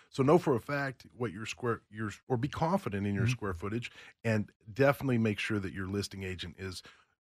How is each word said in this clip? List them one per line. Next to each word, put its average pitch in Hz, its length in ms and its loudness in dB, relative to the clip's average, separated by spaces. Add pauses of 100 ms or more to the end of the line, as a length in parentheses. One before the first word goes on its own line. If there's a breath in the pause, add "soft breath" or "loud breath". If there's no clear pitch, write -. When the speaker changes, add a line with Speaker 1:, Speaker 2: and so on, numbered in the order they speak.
(100)
Speaker 1:
So - 120 0
know 147 140 8
for 165 180 4
a 117 60 2
fact 139 460 -4 (100)
what 117 160 -4
your 90 140 -8
square, 117 340 -4 (100)
your, 107 200 -4 (180)
or 127 80 2
be 120 120 0
confident 160 580 0
in 101 80 0
your 98 100 2
Speaker 2:
Mm-hmm. 120 80 4
Speaker 1:
square 104 220 -4
footage, 104 360 -6 (320 loud breath)
and 110 280 0 (220)
definitely 135 460 4
make 110 200 2
sure 107 200 -2
that 95 140 -4
your 95 140 -6
listing 98 360 -4
agent 92 360 -8
is 95 240 -8 (420 soft breath)